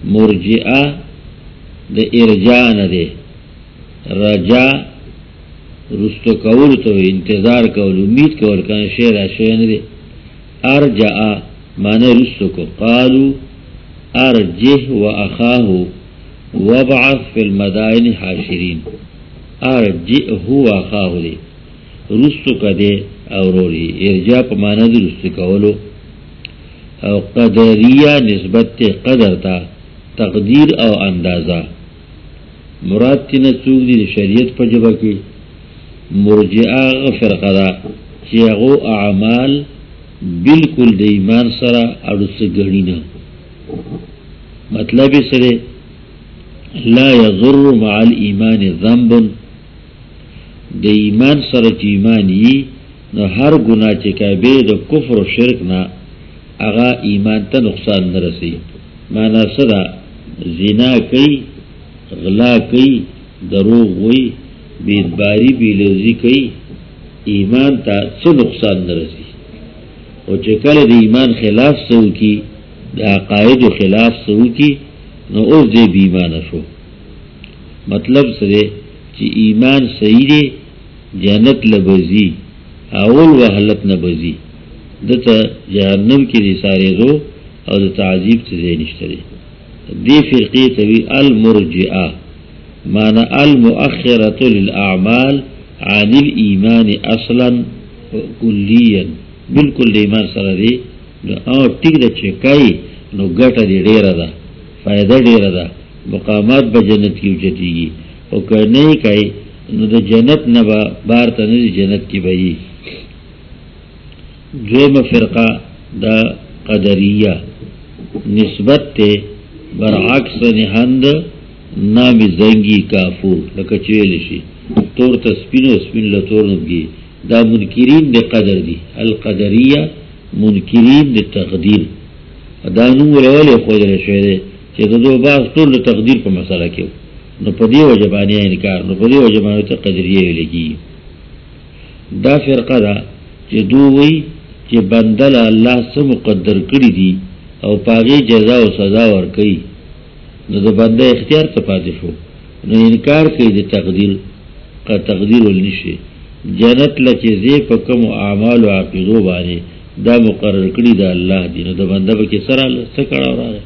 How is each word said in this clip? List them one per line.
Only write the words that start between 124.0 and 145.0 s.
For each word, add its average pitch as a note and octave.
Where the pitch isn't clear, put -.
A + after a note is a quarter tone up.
شي، -
تور B2
ته A#2
سپین C3
او G2+
سپین G#2+
له G2+
تور G#2+
نه F#2
بګي. D#2+
دا A#2
منکرین B2
د -
قدر G2
دي، E2
القدریه G#2+
منکرین A#2
د G#2+
تقدیر. F#2
دا A#2
نوم D3+
ورولې C#3
ښودل G#2
شوی G2+
دی F#2+
چې A2+
د -
دوی C3
بحث C#3
ټول D#3
د B2+
تقدیر A2+
په G2+
مسله F2+
کې F#2+
و. -
نو G2+
په A2+
دې B2+
وجه G#2
باندې G2+
انکار، F#2+
نو F#2+
په G2+
دې C3+
وجه A2
باندې G#2
ته -
قدریه F#2
ویل E2
کیږي. D#2+
دا C#3
فرقه C3+
ده G#2
چې -
دو B2
وی D3
چې -
بنده A2